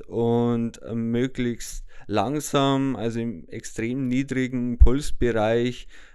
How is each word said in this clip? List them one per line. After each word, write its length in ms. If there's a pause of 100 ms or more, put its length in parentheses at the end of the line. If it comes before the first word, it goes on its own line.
und, 800
ähm, 240
möglichst 760 (220)
langsam, 880
also 240
im 300
extrem 580
niedrigen 680
Pulsbereich. 1120 (260)